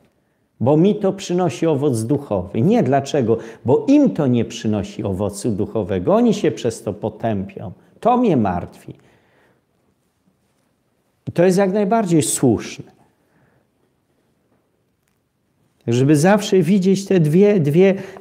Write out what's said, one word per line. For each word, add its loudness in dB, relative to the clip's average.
bo 2
mi 4
to -2
przynosi -4
owoc -2
duchowy. -4
Nie 2
dlaczego? 0
Bo 2
im 4
to -2
nie 0
przynosi -6
owocu -4
duchowego. -2
Oni 2
się -2
przez -6
to -6
potępią. -8
To 2
mnie 2
martwi. -4
I -10
to 2
jest 2
jak 0
najbardziej 0
słuszne. -2
Żeby 4
zawsze 4
widzieć 2
te 2
dwie, 4
dwie, 4